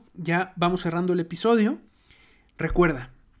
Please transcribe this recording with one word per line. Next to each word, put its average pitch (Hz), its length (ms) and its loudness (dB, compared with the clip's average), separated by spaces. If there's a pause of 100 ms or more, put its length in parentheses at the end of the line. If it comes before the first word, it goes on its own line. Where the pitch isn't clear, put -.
(140)
ya 175 400 -4
vamos 175 280 0
cerrando 175 300 -2
el 175 60 0
episodio. 220 600 0 (760)
Recuerda, 156 540 0 (300)